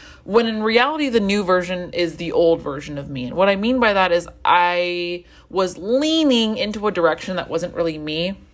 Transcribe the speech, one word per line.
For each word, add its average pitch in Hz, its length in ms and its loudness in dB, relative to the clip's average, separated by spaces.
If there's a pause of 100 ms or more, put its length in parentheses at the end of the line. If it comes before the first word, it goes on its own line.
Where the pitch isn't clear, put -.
(260)
when 226 220 4
in 220 120 -4
reality, 262 480 2
the 226 120 2
new 202 240 0
version 180 480 0
is 170 240 -2
the 170 160 -6
old 165 280 4
version 147 380 -8
of 139 100 -10
me. 127 180 -8
And 123 100 -10
what 190 120 4
I 196 60 4
mean 233 240 0
by 220 140 2
that 190 180 2
is 170 180 0 (160)
I 175 800 0 (240)
was 180 300 -2
leaning 254 800 2
into 208 320 -4
a 196 40 0
direction 165 440 0
that 165 120 -6
wasn't 165 260 -4
really 165 220 -2
me. 160 400 -6 (180)